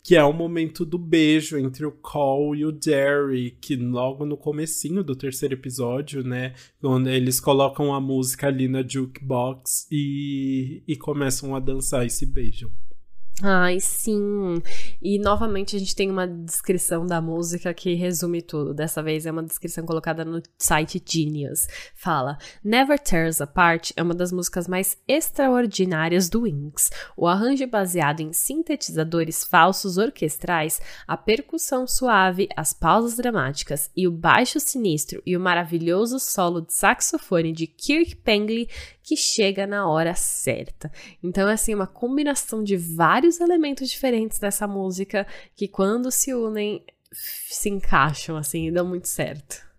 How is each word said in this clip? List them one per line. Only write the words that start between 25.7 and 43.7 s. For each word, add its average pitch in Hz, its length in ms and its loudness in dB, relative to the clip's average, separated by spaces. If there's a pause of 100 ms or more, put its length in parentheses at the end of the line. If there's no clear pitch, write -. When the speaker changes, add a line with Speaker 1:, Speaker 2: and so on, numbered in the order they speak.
Speaker 2:
do 220 140 0
Wings. 147 480 -2 (260)
O 170 120 2
arranjo 240 380 2
baseado 180 540 0
em 156 140 -6
sintetizadores 165 1120 -2
falsos 180 520 4
orquestrais, 170 840 -2 (260)
a - 80 -2
percussão 254 720 -2
suave, 190 680 2
as - 160 -2
pausas 226 420 2
dramáticas 185 800 -2
e 180 100 0
o 175 60 4
baixo 170 480 4
sinistro 196 640 -2
e 180 120 0
o - 20 0
maravilhoso 175 800 0
solo 175 400 -2
de 165 140 -8
saxofone 190 800 0
de 160 140 -6
Kirk - 500 -2
Pengli 226 500 0 (340)
que - 140 -4
chega 196 500 0
na 202 220 -2
hora 160 260 2
certa." - 760 -4 (320)
Então, 185 240 0
assim, 214 260 0
uma 196 140 -2
combinação 269 760 -2
de 202 140 0
vários 170 540 4 (100)
elementos 311 480 0